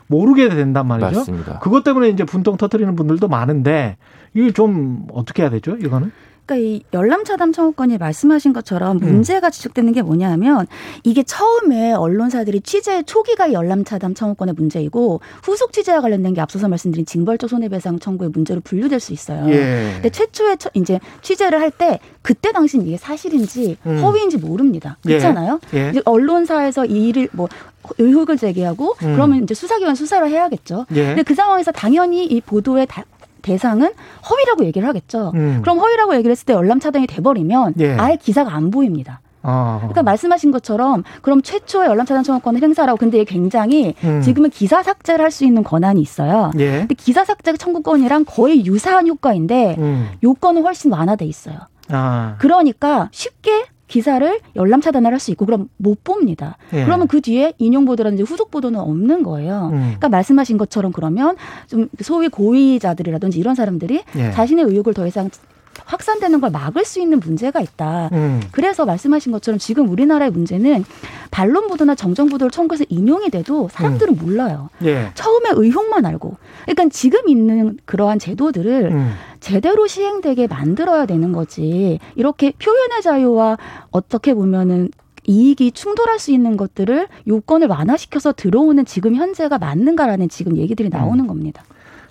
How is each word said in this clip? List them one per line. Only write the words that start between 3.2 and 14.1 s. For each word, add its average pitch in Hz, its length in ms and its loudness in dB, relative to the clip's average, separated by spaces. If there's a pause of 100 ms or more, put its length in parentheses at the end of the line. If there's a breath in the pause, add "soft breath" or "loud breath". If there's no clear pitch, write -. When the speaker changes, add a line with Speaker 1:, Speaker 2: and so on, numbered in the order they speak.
Speaker 1:
많은데 131 680 0 (380 soft breath)
이걸 226 180 2
좀 165 600 0
어떻게 120 300 -4
해야 143 80 2
되죠, 135 260 -4
이거는? 151 340 -2 (340 soft breath)
Speaker 3:
그러니까 247 220 -2
이 214 160 -4 (120)
열람 262 300 0
차단 349 280 0
청구권이 269 460 0
말씀하신 277 560 2
것처럼 190 480 -2
Speaker 1:
음. 190 40 0
Speaker 3:
문제가 339 440 2
지적되는 - 420 -2
게 247 80 0
뭐냐면 180 680 0 (380 loud breath)
이게 233 180 2
처음에 330 720 0
언론사들이 202 720 0
취재 392 400 -2
초기가 415 500 0
열람 190 320 0
차단 190 300 -6